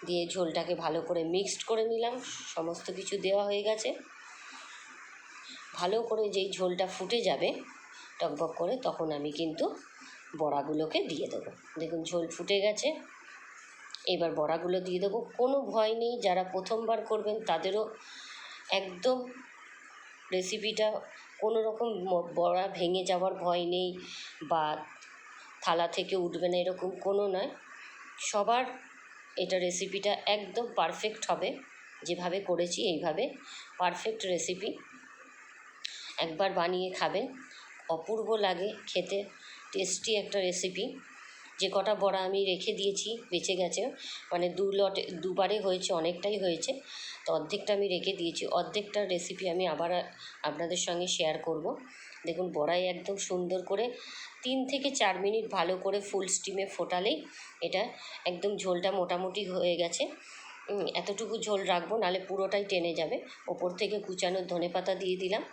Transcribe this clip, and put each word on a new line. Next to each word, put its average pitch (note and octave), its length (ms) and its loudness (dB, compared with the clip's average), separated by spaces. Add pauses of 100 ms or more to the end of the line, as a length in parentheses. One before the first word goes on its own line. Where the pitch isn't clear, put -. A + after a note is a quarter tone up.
দিয়ে F3 220 2
ঝোলটাকে F3 460 0
ভালো E3 280 0
করে E3+ 220 0
মিক্সড F#3 400 0
করে A3 200 2
নিলাম। A3+ 300 2 (400)
সমস্ত E3+ 320 -2 (120)
কিছু F#3+ 200 -4
দেওয়া F#3+ 260 4
হয়ে G3+ 180 2
গেছে। A3 260 2 (1900)
ভালো F#3+ 280 2
করে A3 260 2
যেই G3 280 2
ঝোলটা F3+ 300 2
ফুটে F#3 340 -2
যাবে F#3 280 4 (680)
টকবক E3 420 0
করে, F#3 140 2 (120)
তখন E3 260 0
আমি D3 200 -2
কিন্তু D#3+ 320 0 (760)
বড়াগুলোকে D3+ 600 2 (120)
দিয়ে C#4 220 -2
দেবো। - 180 -4 (280)
দেখুন, E3 260 -2
ঝোল E3+ 200 0 (100)
ফুটে F3+ 260 0
গেছে। G#3 280 2 (1160)
এবার E3+ 280 2
বড়াগুলো E3 460 2
দিয়ে F3+ 240 0
দেবো। G3+ 140 2 (200)
কোনো C4 240 6
ভয় A3 320 4
নেই, A#3 260 2
যারা F#3 240 4
প্রথমবার A3 540 0 (120)
করবেন G#3+ 260 2 (140)
তাদেরও F#3+ 320 2 (880)
একদম F#3+ 460 2 (1160)
রেসিপিটা G#3+ 560 2 (520)
কোনো A3 220 4
রকম A3 260 2 (220)
ম-, F3 240 4
বড়া F3 340 4
ভেঙে F3+ 360 2
যাওয়ার F#3 300 2
ভয় F3 300 2
নেই F3+ 240 2 (640)
বা D#3+ 140 4 (1000)
থালা E3+ 260 4
থেকে F#3 280 0
উঠবে F3 320 2
না, F3+ 80 4
এরকম F3+ 340 2 (160)
কোনো G3+ 220 4
নয়। G3 220 0 (680)
সবার A3+ 460 4 (720)
এটা F#3 220 2
রেসিপিটা F#3 540 0 (140)
একদম G#3 400 0 (100)
পারফেক্ট G3+ 540 0
হবে, F3 180 2 (580)
যেভাবে F3 340 0
করেছি F3 400 0 (120)
এইভাবে D#3+ 320 0 (540)
পারফেক্ট F#3 460 0
রেসিপি। F#3 440 0 (1500)
একবার E3 340 2
বানিয়ে F3+ 380 2
খাবেন, F3+ 340 0 (640)
অপূর্ব G3 480 0
লাগে F#3+ 320 2 (180)
খেতে, F#3+ 320 0 (540)
টেস্টি F#3+ 380 0 (120)
একটা G3+ 180 0
রেসিপি। F3+ 440 0 (760)
যে F#3+ 140 2
কটা G3+ 220 4
বড়া F#3+ 340 4
আমি G3 160 2
রেখে F#3 280 2
দিয়েছি, G3 360 0 (220)
বেঁচে F3 260 2
গেছে, F3+ 260 2 (480)
মানে F3 180 2
দু F3+ 240 2
লটে, G3 300 4 (200)
দুবারে F#3 380 2
হয়েছে, F#3 320 2
অনেকটাই F3 460 0
হয়েছে, F3+ 340 0 (520)
তো - 80 -2
অর্ধেকটা D#3+ 420 0
আমি G3+ 140 4
রেখে F3+ 240 2
দিয়েছি। E3+ 340 -2
অর্ধেকটা G3+ 580 0
রেসিপি F3+ 460 -2
আমি F#3 160 2
আবার E3 240 2 (520)
আপনাদের E3 440 -2
সঙ্গে F3+ 300 0
শেয়ার D#3+ 220 2
করব। D#3+ 280 -2 (600)
দেখুন, E3+ 260 0
বড়াই D#3+ 340 2
একদম F3+ 300 -2
সুন্দর F3+ 460 0
করে G3+ 220 0 (580)
তিন B3+ 160 0 (120)
থেকে C#4 200 2
চার G#3+ 300 4
মিনিট G#3 300 2
ভালো F#3 260 2
করে G3 240 0
ফুল G3 260 -2
স্টিমে G3 400 0
ফোটালেই F#3 500 0 (440)
এটা F3 220 0 (420)
একদম F3+ 320 2
ঝোলটা F3+ 360 2
মোটামুটি F#3 520 0
হয়ে F3+ 320 2
গেছে। E3+ 260 0 (640)
উম, G3+ 260 0
এতটুকু G3+ 440 -2
ঝোল G3 220 0 (120)
রাখবো, F3 240 2
নাহলে F#3 320 2
পুরোটাই G3 360 0
টেনে F3 300 2
যাবে। E3+ 220 0 (320)
ওপর F3+ 220 0
থেকে G3+ 280 0
কুচানো F#3 440 0
ধনেপাতা F3+ 520 0
দিয়ে F#3 220 0
দিলাম। F#3+ 260 0 (100)